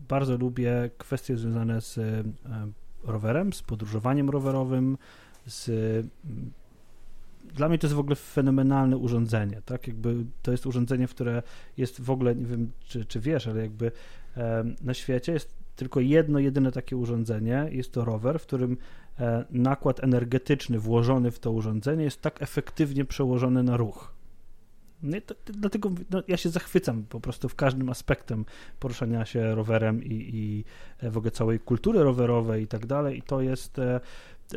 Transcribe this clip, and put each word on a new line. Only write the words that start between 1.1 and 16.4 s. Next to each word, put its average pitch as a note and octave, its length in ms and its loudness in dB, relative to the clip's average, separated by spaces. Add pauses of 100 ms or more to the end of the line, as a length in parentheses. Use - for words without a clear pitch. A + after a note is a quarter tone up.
związane A2+ 440 0
z, - 160 -8
e, A2 260 -2 (800)
rowerem, A#2 500 0
z - 80 -8
podróżowaniem A2+ 680 0
rowerowym, C3+ 680 2 (480)
z, - 240 -10
mm, A2+ 800 -2 (1040)
dla C#3+ 160 2
mnie E3 80 6
to D#3 100 2
jest D3 80 4
w D3 40 2
ogóle C#3+ 160 2
fenomenalne C3+ 800 4
urządzenie, A2+ 680 0
tak? B2 220 -6
Jakby A#2 280 -2 (260)
to B2 100 0
jest B2 140 0
urządzenie, B2+ 420 2
które A#2+ 360 -2 (340)
jest B2+ 240 -4
w B2 100 -2
ogóle, B2+ 240 4
nie B2 100 -4
wiem, A2+ 340 -2
czy, A#2 260 -6
czy - 140 -4
wiesz, C3 280 0
ale A2 140 -2
jakby, A2 300 -2 (440)
em, A#2 460 0
na B2+ 120 -2
świecie B2+ 400 -2
jest - 220 -4 (200)
tylko C3 240 -2
jedno, D3 400 6
jedyne C3+ 320 4